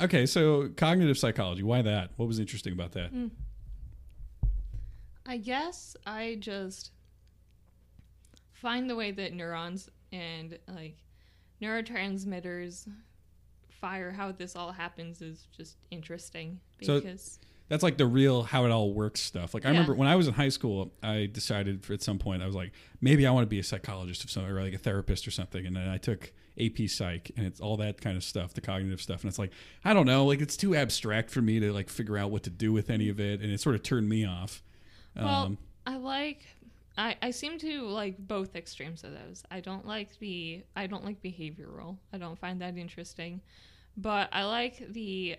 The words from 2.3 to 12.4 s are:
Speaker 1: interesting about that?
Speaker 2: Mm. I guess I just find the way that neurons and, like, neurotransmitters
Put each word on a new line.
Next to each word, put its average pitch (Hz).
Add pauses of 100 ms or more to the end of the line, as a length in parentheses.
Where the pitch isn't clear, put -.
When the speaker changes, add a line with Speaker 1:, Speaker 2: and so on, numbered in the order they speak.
Speaker 1:
interesting 98
about 87
that? 87
Speaker 2:
Mm. 247 (1900)
I 247
guess 262 (100)
I 220
just 196 (1600)
find 247
the 240
way 220
that 190
neurons 175 (220)
and, 165
like, 160 (640)
neurotransmitters 190 (920)